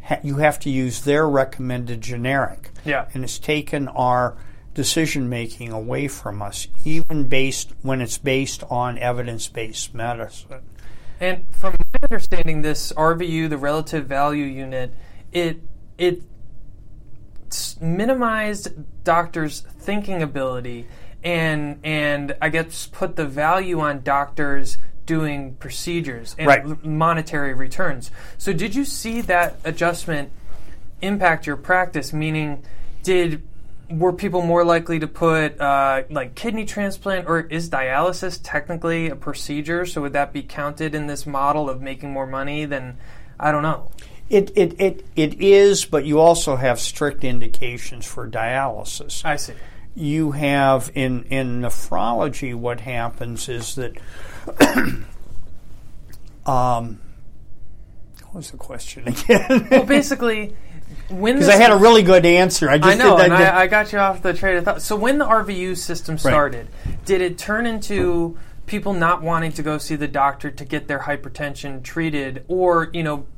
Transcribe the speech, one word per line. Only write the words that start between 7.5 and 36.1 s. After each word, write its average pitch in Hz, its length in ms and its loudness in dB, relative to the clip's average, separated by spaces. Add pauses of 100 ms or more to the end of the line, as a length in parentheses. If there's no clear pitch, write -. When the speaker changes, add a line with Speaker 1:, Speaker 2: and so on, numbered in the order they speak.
Speaker 1:
when 131 180 -2
it's 117 180 -8
based 135 500 -4
on 123 300 -6
evidence-based 120 960 -6
medicine. 117 680 -10 (580)
Speaker 2:
And 180 240 2 (100)
from 190 200 10
my - 280 12
understanding, 165 600 10
this 151 280 2
R 156 240 2
V 175 120 -4
U, 160 220 -2
the 151 100 -2
relative 147 480 -4
value 143 380 -2
unit, 131 480 -6 (380)
it, 170 300 -4 (360)
it 180 240 0 (1300)
s-, - 320 -8
minimized 214 920 -2 (340)
doctors' 165 560 -2
thinking 196 600 -6
ability 127 680 -6 (360)
and, 156 640 -2
and 147 580 -2
I 156 60 0
guess 165 400 -6
put - 260 -6
the 160 120 -2
value 165 520 -2
on 143 240 -4
doctors 139 760 4 (280)
doing 147 500 -2
procedures 135 840 -6
and 156 100 2
Speaker 1:
Right. 135 160 6
Speaker 2:
l-, 151 180 -4
monetary 156 720 0
returns. 131 560 4 (280)
So 190 140 0
did 196 220 -2
you 277 100 0
see 226 360 -6
that 175 440 0
adjustment 165 680 -2 (720)
impact 190 440 0
your 143 100 -4
practice? 180 560 -2
Meaning, 156 520 -4 (400)
did, 170 380 0 (460)
were 165 240 0
people 180 300 -2
more 170 220 2
likely 170 360 0
to 156 60 -6
put, 160 540 0
uh, 139 500 2